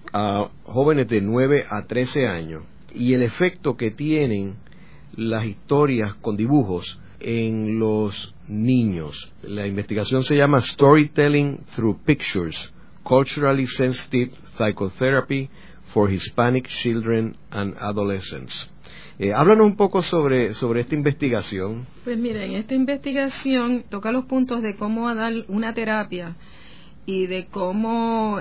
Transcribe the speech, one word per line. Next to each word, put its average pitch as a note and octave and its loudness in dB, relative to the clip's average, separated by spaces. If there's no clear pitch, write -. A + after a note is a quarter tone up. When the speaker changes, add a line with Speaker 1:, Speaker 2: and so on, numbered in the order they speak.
Speaker 1:
a G#2 0
jóvenes C3+ 2
de G#2+ 2
nueve B2+ 2
a G#2 -6
trece B2 0
años E2 -6
y B2 2
el B2+ 4
efecto D3 -2
que A2+ -2
tienen B2+ -2
las A2 -2
historias A#2+ 2
con G#2+ -4
dibujos G#2+ 0
en A2 -2
los G#2+ -2
niños. G#2+ 0
La G2+ -6
investigación G#2 -2
se D3 2
llama C#3+ 6
Storytelling D3 4
Through A2 0
Pictures, - -2
Culturally C3+ 2
Sensitive B2+ 0
Psychotherapy C3 0
for G#2 4
Hispanic B2 0
Children A2+ -2
and G2 -6
Adolescents. G2 -6
Eh, G2+ 0
háblanos G#3 8
un G#3 4
poco F#3+ 2
sobre, C3 2
sobre A#2+ 0
esta D3 -6
investigación. A#2+ -2
Speaker 2:
Pues A#3+ -4
mira, A3 -4
en F#3+ -6
esta G#3+ -4
investigación C4 -2
toca G#3 -6
los B3+ -2
puntos B3+ 0
de G#3 -4
cómo A3 -2
dar A3+ -4
una A3 -2
terapia G#3 -4
y F#3 -2
de F3+ -6
cómo, A3 -2